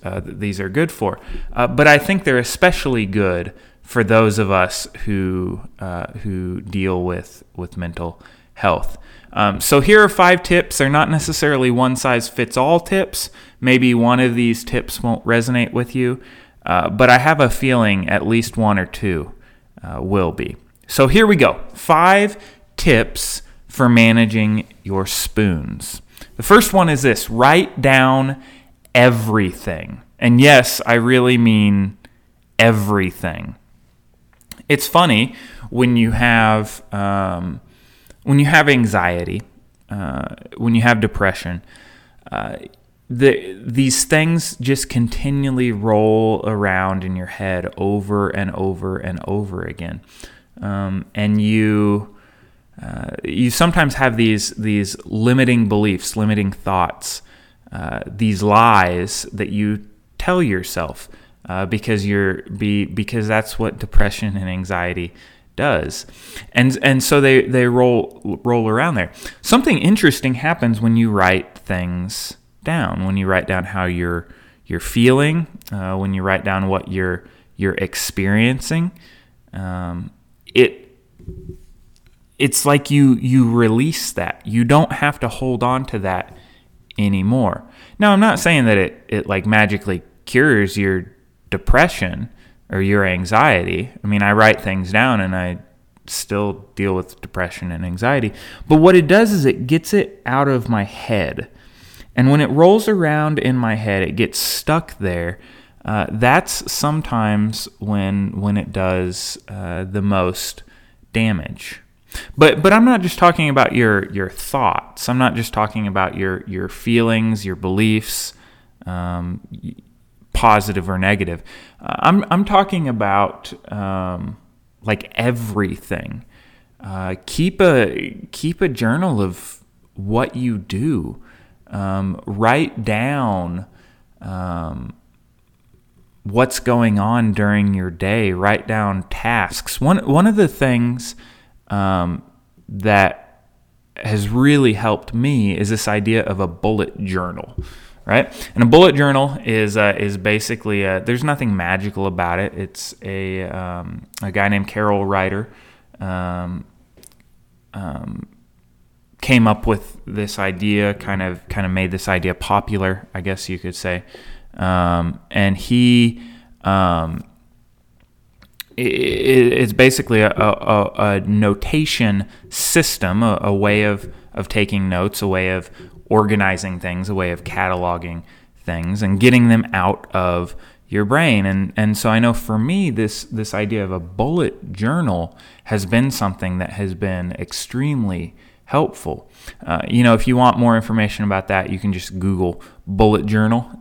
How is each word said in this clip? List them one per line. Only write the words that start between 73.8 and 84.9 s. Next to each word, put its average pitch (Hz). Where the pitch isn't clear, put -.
you're, 87
you're 82
feeling, 143
uh, 95
when 98
you 95
write 95
down 95
what 95
you're, 92
you're 95
experiencing. 117
Um, 90
it, -
it's 143
like 143
you, 143
you 123
release 117
that. -
You 117
don't 143